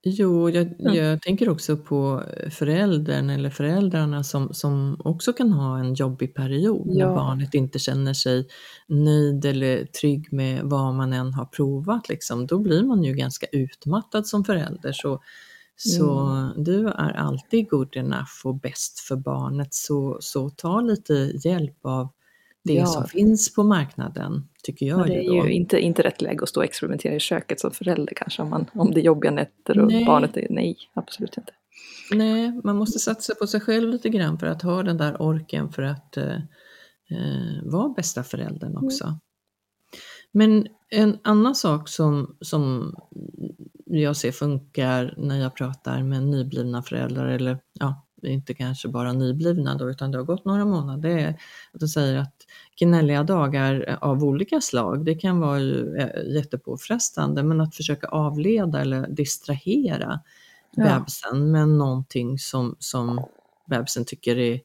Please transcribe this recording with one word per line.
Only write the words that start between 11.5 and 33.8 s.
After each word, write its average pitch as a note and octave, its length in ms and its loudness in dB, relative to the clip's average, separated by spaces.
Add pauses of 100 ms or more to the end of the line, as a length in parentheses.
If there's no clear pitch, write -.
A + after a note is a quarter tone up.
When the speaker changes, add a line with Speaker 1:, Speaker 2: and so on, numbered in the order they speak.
Speaker 1:
liksom. B2 380 -6
Då E3+ 120 0
blir F#3+ 240 4
man A#3 200 4
ju C3 100 0
ganska C3 380 -4
utmattad F3+ 760 -2
som G3+ 180 0
förälder, D#3 460 -2
så, C#3 300 -4 (540)
så D#3 440 2 (100)
Speaker 2:
Mm. C3+ 340 -2
Speaker 1:
du G3 240 2
är D3+ 260 -2
alltid D3+ 560 0
good C3+ 280 0
enough C3 340 -4 (140)
och C3 100 -2
bäst - 440 -8
för - 160 -6
barnet, C3+ 580 -4
så, C#3 480 -2
så C#3 280 -4
ta F3 320 -2
lite G#3+ 320 0 (300)
hjälp D#3+ 420 0
av C3 220 -2 (560)
det D#3+ 100 2
Speaker 2:
Ja. E3+ 120 6
Speaker 1:
som D#3 200 0
finns G#3 500 4
på G#3 80 4
marknaden, C#3+ 840 0 (160)
tycker - 220 -4
jag D#3+ 140 2
Speaker 2:
Men F3+ 100 4
det F3+ 40 2 (100)
Speaker 1:
ju F3+ 140 4
Speaker 2:
är E3+ 40 4
Speaker 1:
då. - 60 4
Speaker 2:
ju F#3 60 2
inte, F3+ 260 4
inte E3+ 240 2
rätt - 180 0
läge D3+ 220 -2
att - 60 -4
stå - 100 -2
och - 60 4
experimentera - 500 -4
i D3+ 40 -2
köket - 400 -2
som - 120 -2
förälder E3+ 440 -2
kanske, - 260 -6
om D3+ 80 -4
man, E3+ 240 -2
om F3 180 4
det D#3+ 80 4
är D#3 40 2
jobbiga D3+ 280 4
nätter - 480 0
och G#3+ 120 6
Speaker 1:
Nej. A3+ 140 4
Speaker 2:
barnet D3+ 320 4
är, - 120 -4
nej, - 280 -2 (160)
absolut - 440 -8
inte. - 140 -16 (600)
Speaker 1:
Nej, A3+ 520 0
man G#3 120 0
måste G#3+ 240 0
satsa A3 360 -4
på G#3 120 -4
sig G#3+ 140 0
själv A3+ 280 2